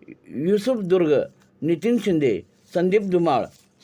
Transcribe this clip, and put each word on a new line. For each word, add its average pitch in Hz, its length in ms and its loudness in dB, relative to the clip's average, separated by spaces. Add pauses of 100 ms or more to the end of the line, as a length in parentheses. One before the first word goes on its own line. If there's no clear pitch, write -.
(280)
युसुफ 202 480 -2
दुर्ग, 170 440 2 (420)
नितीन 175 420 0
शिंदे, 143 360 0 (340)
संदीप 185 280 2
धुमाळ, 170 400 0 (420)